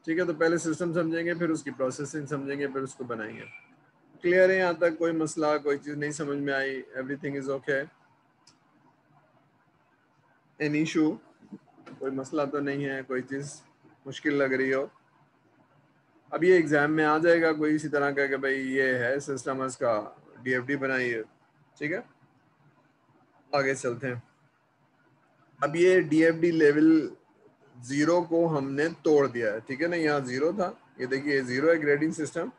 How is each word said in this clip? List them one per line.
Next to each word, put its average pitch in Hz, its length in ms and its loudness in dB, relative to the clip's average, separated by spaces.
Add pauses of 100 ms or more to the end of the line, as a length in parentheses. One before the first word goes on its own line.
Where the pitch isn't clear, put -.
ठीक 165 120 -2
है, 180 60 0
तो 170 100 -2
पहले 165 240 2
system 160 340 -4
समझेंगे, 165 400 -2
फिर 165 180 -2
उसकी 143 200 -4
processing 135 560 -6
समझेंगे, 139 400 -6
फिर 131 140 -6
उसको 135 240 -10
बनाएंगे। 110 400 -10 (800)
Clear 185 280 6
है 190 60 2
यहाँ 180 200 2
तक? 165 200 2
कोई 170 160 0
मसला, 156 460 0
कोई 143 180 -2
चीज़ 147 200 -10
नहीं 147 160 -4
समझ 143 240 -6
में 143 160 -2
आई? 135 280 -4 (160)
Everything 139 440 -8
is 135 100 -8
okay? 135 340 -4 (2750)
Any 151 220 -2
issue? 156 280 2 (920)
कोई 135 120 -6
मसला 135 340 -4
तो 143 140 -4
नहीं 143 240 -4
है, 135 200 -6
कोई 127 200 -4
चीज़ 139 280 -8 (540)
मुश्किल 143 280 -4
लग 135 200 0
रही 131 180 0
हो? 135 180 0 (1400)
अब 147 120 -2
ये 185 140 8
एग्जाम 147 340 2
में 156 140 2
आ 151 120 4
जाएगा 165 340 4
कोई 151 240 0
इसी 151 140 -4
तरह 143 220 0
का 139 160 0
कि 135 100 -2
भाई 135 180 -2
ये 131 400 0
है 123 240 -2
सिस्टम, 135 460 -6
इसका 127 280 -2 (500)
डीएफ़डी 127 340 -2
बनाई 131 320 -2
है। 113 120 -4 (560)
ठीक 147 140 -6
है, 233 120 -8 (1500)
आगे 135 240 0
चलते 123 320 -6
हैं। 123 160 -8 (1400)
अब 147 160 -2
ये 180 280 6
डीएफ़डी 160 480 4
level 156 380 6 (840)
ज़ीरो 147 480 2
को 165 240 2
हमने 139 400 -2 (160)
तोड़ 147 240 6
दिया 117 260 -2
है। 110 80 -6
ठीक 131 200 -8
है 170 60 0
ना, 175 80 -2
यहाँ 151 260 2
ज़ीरो 131 320 -2
था, 190 220 -4 (240)
ये 127 80 -6
देखिए 139 280 -2
ये 139 80 2
ज़ीरो 131 260 0
है 170 80 4
grading 151 360 2
system। 165 460 -6